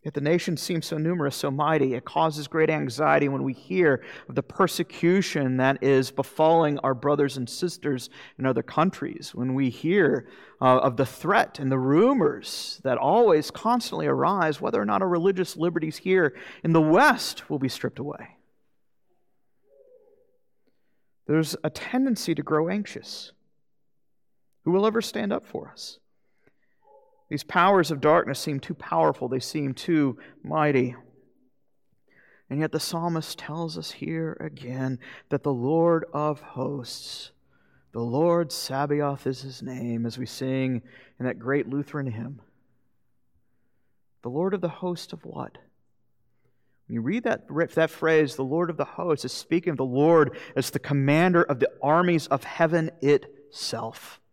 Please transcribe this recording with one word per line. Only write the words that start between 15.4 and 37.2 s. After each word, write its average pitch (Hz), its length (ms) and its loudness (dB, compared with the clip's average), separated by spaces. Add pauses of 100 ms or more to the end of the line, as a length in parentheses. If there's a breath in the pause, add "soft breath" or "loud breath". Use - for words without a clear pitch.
liberties 160 400 -2
here 185 400 2 (260 loud breath)
in 165 80 2
the 165 100 8
West 240 680 4
will 151 100 -4
be 135 80 -2
stripped - 320 -6
away. - 380 -12 (3000)
There's 151 400 0
a 156 40 0
tendency 247 640 -2
to 151 100 -4
grow 156 260 0
anxious. - 640 -8 (1300)
Who 165 80 0
will 196 140 2
ever 220 160 0
stand 196 320 -4
up - 120 -6
for - 240 -12
us? - 300 -18 (1300)
These 147 140 -6
powers 180 480 4
of 143 80 -4
darkness 151 400 4
seem 143 220 -6
too - 120 -10
powerful. 156 540 0
They 127 140 -4
seem 139 320 -6
too 147 440 0 (260 loud breath)
mighty. 143 520 0 (1500 soft breath)
And 139 120 -2
yet 156 100 -2
the 160 80 -2
psalmist 165 580 -4
tells 165 400 -8
us 160 140 -10
here 160 480 -6
again 131 600 -6 (280 loud breath)
that 139 160 -2
the 147 80 0
Lord 160 600 2
of 151 260 -2
hosts, - 920 -10 (600)